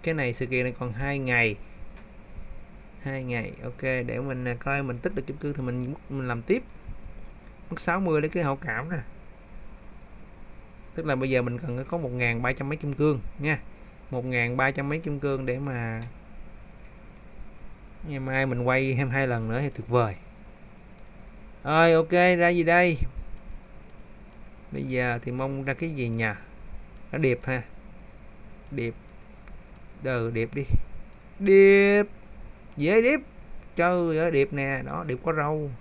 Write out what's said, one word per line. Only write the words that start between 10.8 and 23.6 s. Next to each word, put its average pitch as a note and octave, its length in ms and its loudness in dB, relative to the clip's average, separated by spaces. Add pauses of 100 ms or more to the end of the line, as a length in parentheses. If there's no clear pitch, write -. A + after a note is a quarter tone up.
Tức D#3+ 100 -4
là D3 100 2
bây C3 140 0
giờ B2+ 120 4
mình B2 180 -2
cần C3 300 -4
có E3+ 80 -2
một C#3 140 -4
ngàn A#2+ 300 0
ba B2 120 2
trăm C#3 160 -4
mấy D3+ 80 -2
kim D3 160 -4
cương D3 260 4 (200)
nha. D3+ 200 0 (520)
Một B2 140 -2
ngàn B2 320 0
ba C3+ 140 4
trăm C#3 180 -2
mấy D3+ 100 -2
kim D3+ 200 -4
cương C3+ 260 0
để B2+ 140 -2
mà A#2 440 -4 (2000)
ngày C#3+ 120 -4
mai C3 260 0
mình B2 180 0
quay C3 340 4
thêm C3+ 120 2
hai C3+ 180 2
lần A2+ 220 0
nữa A#2 120 2
thì C#3+ 80 0
tuyệt G#2+ 180 -8
vời. A2+ 280 4 (1500)
Rồi, E3 260 8
ok, D#3+ 180 6
ra F3 380 8
gì F3 140 4
đây? E3+ 340 6 (1700)